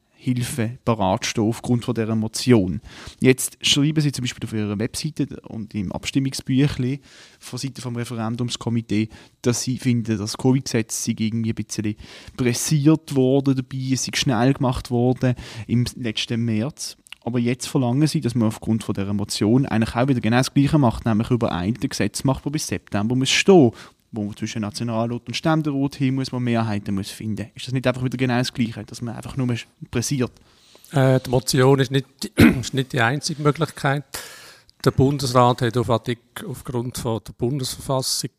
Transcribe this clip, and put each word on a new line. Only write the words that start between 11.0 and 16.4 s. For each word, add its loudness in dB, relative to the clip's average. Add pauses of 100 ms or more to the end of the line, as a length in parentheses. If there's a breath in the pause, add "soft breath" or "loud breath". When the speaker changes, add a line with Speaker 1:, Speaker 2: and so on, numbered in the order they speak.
Speaker 1:
sei 0
irgendwie -2
ein -6
bisschen -4 (400 loud breath)
pressiert 2
worden 4
dabei, -4
es -2
sei -6
schnell 4
gemacht -2
worden 2 (300 loud breath)
im 2 (100)
letzten -4